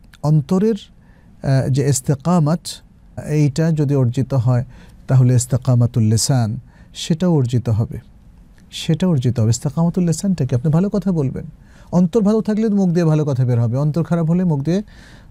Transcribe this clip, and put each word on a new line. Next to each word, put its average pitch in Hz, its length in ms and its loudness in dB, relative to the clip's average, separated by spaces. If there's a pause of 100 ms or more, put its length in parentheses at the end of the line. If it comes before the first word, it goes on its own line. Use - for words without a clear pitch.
(220)
অন্তরের, 185 520 2
আহ, - 920 -6
যে 135 200 0
ইস্তেকামাত, 156 720 0 (680)
এইটা 151 460 0
যদি 147 220 0
অর্জিত 131 400 0
হয়, 123 300 0 (440)
তাহলে 127 260 4
ইস্তেকামাতুল 120 680 0
লিসান, 113 580 0 (340)
সেটাও 175 400 -2
অর্জিত 123 340 0
হবে, 110 300 -2 (720)
সেটা 165 360 -2
অর্জিত 127 340 0
হবে। 110 100 4
ইস্তেকামাতুল 165 560 0
লিসানটা 165 400 -2
কি? - 80 -2
আপনি 143 180 0
ভালো 180 180 2
কথা 202 220 -2
বলবেন। 147 320 -4 (480)
অন্তর 180 280 2
ভালো 214 200 2
থাকলে 214 280 -2
মুখ 196 220 2
দিয়ে 170 140 2
ভালো 156 200 2
কথা 131 200 0
বের 120 160 0
হবে, 117 160 -2
অন্তর 151 280 -2
খারাপ 170 260 -2
হলে 180 140 0
মুখ 156 160 0
দিয়ে 165 220 -2 (480)